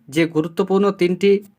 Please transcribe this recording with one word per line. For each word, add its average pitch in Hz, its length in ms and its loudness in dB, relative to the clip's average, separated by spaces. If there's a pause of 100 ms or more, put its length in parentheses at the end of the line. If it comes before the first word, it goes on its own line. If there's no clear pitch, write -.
যে 156 180 0
গুরুত্বপূর্ণ 185 640 -2
তিনটি 190 540 0 (140)